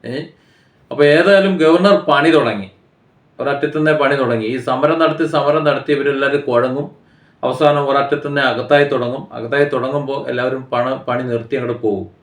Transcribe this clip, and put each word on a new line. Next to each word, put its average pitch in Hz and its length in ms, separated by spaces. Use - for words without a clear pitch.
ഏ? 127 160
അപ്പൊ 147 120
ഏതായാലും 185 540
ഗവർണർ 175 380
പണി 147 180
തുടങ്ങി, 107 420
ഒരറ്റത്തുനിന്നേ 151 540
പണി 143 220
തുടങ്ങി. 117 300
ഈ 127 120
സമരം 139 420
നടത്തി, 156 280
സമരം 147 360
നടത്തി 143 300
ഇവരെല്ലാവരും 139 540
കുഴങ്ങും. 127 600
അവസാനം 143 460
ഒരറ്റത്തുനിന്നേ 143 520
അകത്തായി 131 420
തുടങ്ങും. 127 500
അകത്തായി 120 320
തുടങ്ങുമ്പോൾ 135 640
എല്ലാവരും 127 420
പണ-, 127 360
പണി 123 160
നിർത്തി 117 320
അങ്ങോട്ട് 120 260
പോകും. 98 260